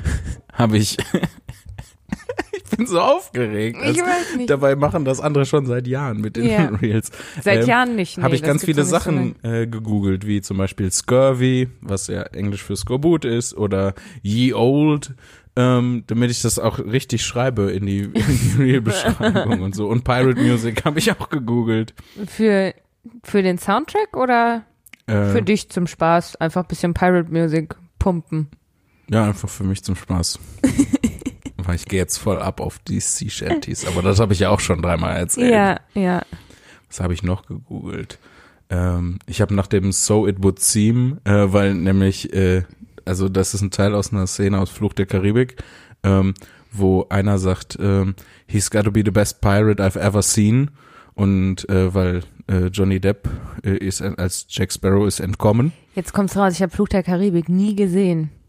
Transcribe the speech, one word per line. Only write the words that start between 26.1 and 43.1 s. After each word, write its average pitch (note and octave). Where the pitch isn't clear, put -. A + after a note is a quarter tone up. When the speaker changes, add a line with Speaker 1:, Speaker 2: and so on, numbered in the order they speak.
Speaker 2:
Einfach E3
ein -
bisschen F3
Pirate F3+
Music D#3+
pumpen. D#3+
Speaker 1:
Ja, G#2+
einfach G2+
für -
mich F#2+
zum F#2
Spaß. -
<laughs> -
Weil F2
ich -
gehe F#2+
jetzt -
voll B2
ab F#2+
auf -
die -
Sea -
Shanties, -
aber F2
das F#2+
habe G#2
ich F2
ja F#2+
auch G2+
schon F2
dreimal E2+
erzählt. B3
Speaker 2:
Ja, G3+
ja. F3+
Speaker 1:
Was -
habe F2+
ich F2
noch F2+
gegoogelt? -
Ähm, F2+
ich F2
habe G#2
nach G2
dem F#2+
So G#2
It F#2+
Would F#2+
Seem, A#2+
äh, G2+
weil G2
nämlich, F#2+
äh, F#2
also F#2+